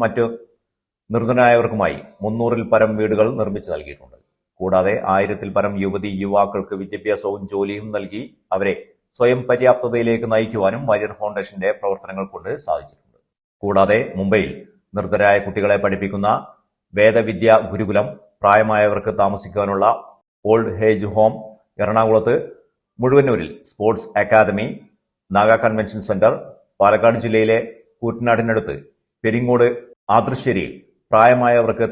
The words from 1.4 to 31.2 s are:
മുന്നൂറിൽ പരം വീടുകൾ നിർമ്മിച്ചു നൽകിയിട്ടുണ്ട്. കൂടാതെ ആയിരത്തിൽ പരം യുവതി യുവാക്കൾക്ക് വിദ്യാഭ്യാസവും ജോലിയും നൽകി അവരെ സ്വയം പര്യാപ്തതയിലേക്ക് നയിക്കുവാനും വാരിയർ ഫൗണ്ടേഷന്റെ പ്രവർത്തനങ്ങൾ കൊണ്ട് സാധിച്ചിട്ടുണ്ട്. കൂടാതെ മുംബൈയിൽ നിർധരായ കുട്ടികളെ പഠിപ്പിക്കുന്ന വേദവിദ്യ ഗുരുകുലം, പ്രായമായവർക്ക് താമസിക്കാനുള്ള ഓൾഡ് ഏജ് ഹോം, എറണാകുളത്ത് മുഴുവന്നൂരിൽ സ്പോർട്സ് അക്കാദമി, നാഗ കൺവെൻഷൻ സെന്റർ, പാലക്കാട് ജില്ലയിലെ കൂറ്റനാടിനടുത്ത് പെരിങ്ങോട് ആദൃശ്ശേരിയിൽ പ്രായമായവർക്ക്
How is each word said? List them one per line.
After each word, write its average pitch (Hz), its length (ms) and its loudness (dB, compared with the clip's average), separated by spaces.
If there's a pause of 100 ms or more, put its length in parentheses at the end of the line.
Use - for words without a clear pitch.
മുന്നൂറിൽ 113 480 -2
പരം 110 280 4
വീടുകൾ 107 280 0 (120)
നിർമ്മിച്ചു 101 340 -6
നൽകിയിട്ടുണ്ട്. 73 440 -14 (440)
കൂടാതെ 92 320 2 (200)
ആയിരത്തിൽ 98 440 -2
പരം 101 260 -2
യുവതി 98 280 -4 (120)
യുവാക്കൾക്ക് 101 580 -2
വിദ്യാഭ്യാസവും 101 680 -6
ജോലിയും 101 440 -4
നൽകി 101 260 -8 (340)
അവരെ 95 200 -2 (420)
സ്വയം 120 320 2
പര്യാപ്തതയിലേക്ക് 120 840 0
നയിക്കുവാനും 110 560 0
വാരിയർ 104 300 0
ഫൗണ്ടേഷന്റെ 101 600 -6
പ്രവർത്തനങ്ങൾ 98 540 -6
കൊണ്ട് 87 180 -14 (140)
സാധിച്ചിട്ടുണ്ട്. - 540 -10 (440)
കൂടാതെ 101 360 2 (200)
മുംബൈയിൽ 95 320 0 (460)
നിർധരായ 101 480 2
കുട്ടികളെ 101 400 0
പഠിപ്പിക്കുന്ന 98 440 -2 (680)
വേദവിദ്യ 110 580 4 (140)
ഗുരുകുലം, 101 380 -2 (340)
പ്രായമായവർക്ക് 104 800 2
താമസിക്കാനുള്ള 98 640 -2 (680)
ഓൾഡ് 110 240 2 (140)
ഏജ് 104 260 0
ഹോം, 107 180 4 (520)
എറണാകുളത്ത് 110 500 2 (640)
മുഴുവന്നൂരിൽ 123 500 2 (220)
സ്പോർട്സ് 104 400 -2 (140)
അക്കാദമി, 104 420 2 (640)
നാഗ 107 340 4
കൺവെൻഷൻ 107 460 -2
സെന്റർ, 107 240 4 (480)
പാലക്കാട് 110 420 4
ജില്ലയിലെ 110 340 2 (440)
കൂറ്റനാടിനടുത്ത് 113 760 -2 (480)
പെരിങ്ങോട് 120 420 2 (520)
ആദൃശ്ശേരിയിൽ 120 560 -4 (360)
പ്രായമായവർക്ക് 120 800 2